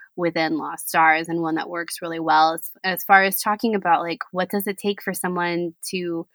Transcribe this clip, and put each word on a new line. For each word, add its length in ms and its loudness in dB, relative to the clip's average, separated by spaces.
within 420 0
Lost 320 -10
Stars, 400 4
and 120 -2
one 140 -2
that 140 -6
works 320 -8
really 180 -8
well 340 4
as, 160 -12
as 200 -4
far 200 8
as 180 0
talking 340 0
about, 260 4
like, 180 -4
what 180 -2
does 180 -2
it 100 -4
take 240 -4
for 140 -4
someone 580 -2
to, 460 -4